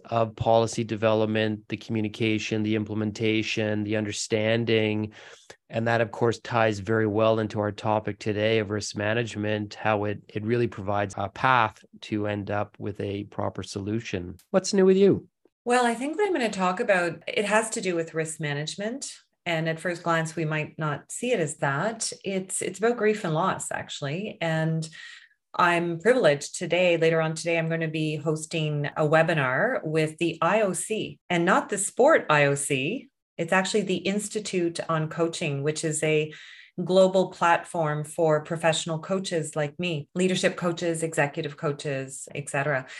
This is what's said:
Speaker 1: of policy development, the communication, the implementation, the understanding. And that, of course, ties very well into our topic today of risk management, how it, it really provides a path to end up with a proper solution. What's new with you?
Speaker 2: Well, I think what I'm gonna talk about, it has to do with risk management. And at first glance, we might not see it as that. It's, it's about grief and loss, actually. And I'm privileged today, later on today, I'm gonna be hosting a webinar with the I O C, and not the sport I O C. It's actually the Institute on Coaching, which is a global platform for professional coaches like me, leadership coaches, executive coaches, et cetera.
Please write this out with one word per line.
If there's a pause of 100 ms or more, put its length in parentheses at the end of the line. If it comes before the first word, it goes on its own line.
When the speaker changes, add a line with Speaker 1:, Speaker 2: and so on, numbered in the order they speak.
Speaker 1:
of
policy
development,
the
communication,
the
implementation,
the
understanding. (560)
And
that,
of
course,
ties
very
well
into
our
topic
today
of
risk
management,
how
it,
it
really
provides
a
path (180)
to
end
up
with
a
proper
solution. (140)
What's
new
with
you? (380)
Speaker 2:
Well,
I
think
what
I'm
gonna
talk
about,
it
has
to
do
with
risk
management. (360)
And
at
first
glance,
we
might
not
see
it
as
that. (100)
It's,
it's
about
grief
and
loss,
actually.
And (680)
I'm
privileged
today,
later
on
today,
I'm
gonna
be
hosting (100)
a
webinar
with
the
I
O
C, (100)
and
not
the
sport
I
O
C. (280)
It's
actually
the
Institute
on
Coaching,
which
is
a (540)
global
platform
for
professional
coaches
like
me,
leadership
coaches,
executive
coaches,
et
cetera. (140)